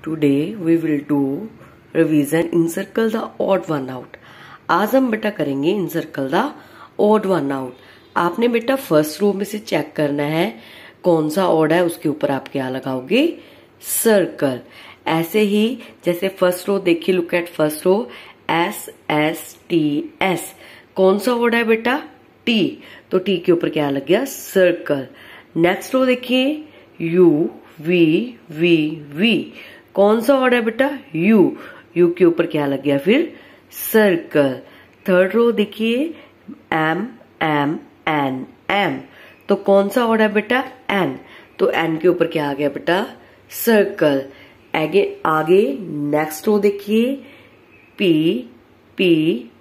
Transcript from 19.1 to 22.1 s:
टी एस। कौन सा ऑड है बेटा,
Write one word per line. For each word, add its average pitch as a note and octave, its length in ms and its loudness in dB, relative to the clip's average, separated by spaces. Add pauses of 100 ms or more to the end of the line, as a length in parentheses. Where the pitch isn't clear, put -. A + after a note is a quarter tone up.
टी D#3 520 -2
एस। F3+ 320 -2 (420)
कौन F#3+ 240 4
सा B3 140 0
ऑड A#3 220 0
है A#3 80 2
बेटा, A3+ 380 0 (440)